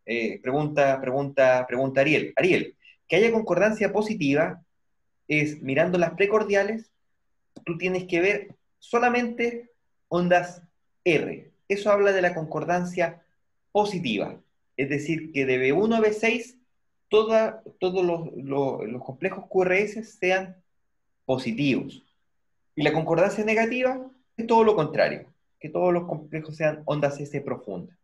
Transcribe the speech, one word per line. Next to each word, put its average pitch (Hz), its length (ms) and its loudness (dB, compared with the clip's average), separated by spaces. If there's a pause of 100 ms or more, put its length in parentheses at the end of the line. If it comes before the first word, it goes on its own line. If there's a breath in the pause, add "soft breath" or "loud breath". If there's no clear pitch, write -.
Eh, 110 380 -4
pregunta, 139 580 2
pregunta, 131 680 2
pregunta 135 360 0
Ariel. 147 340 2
Ariel, 143 400 2 (320 soft breath)
que 165 80 2
haya 226 160 4
concordancia 208 600 0
positiva 180 720 0 (680)
es, 151 340 -2
mirando 156 340 0
las 170 160 2
precordiales, 202 760 0 (760)
tú 170 140 -6
tienes 185 260 -4
que 175 160 0
ver 190 340 -2 (240)
solamente 233 920 -2 (380)
ondas 175 540 2 (420)
R. 139 460 0 (180)
Eso 202 220 0
habla 202 220 4
de 190 100 2
la 180 120 2
concordancia 170 880 -4 (500)
positiva. 170 680 -2 (360)
Es 139 120 0
decir, 151 440 -4
que 135 140 -2
de 127 120 2
B 131 140 2
uno 220 240 2
a 220 40 2
B 214 120 4
seis, 233 440 -4 (520)
toda, 220 540 2 (160)
todos 185 260 0
los, 165 320 -2
los, 135 500 -2
los 123 180 -10
complejos 185 440 -8
Q 185 140 2
R 180 200 2
S 214 220 -6
sean 185 520 -2 (680)
positivos. 127 760 -2 (720)
Y 151 80 -4
la 151 100 2
concordancia 170 520 0
negativa 247 560 0 (360)
es 226 100 -8
todo 226 180 6
lo 214 100 6
contrario, 127 520 0 (340)
que 151 80 -10
todos 175 240 2
los 175 140 0
complejos 156 500 -10
sean 151 300 -2
ondas 143 340 0
S 143 200 -6
profundas. 92 640 -10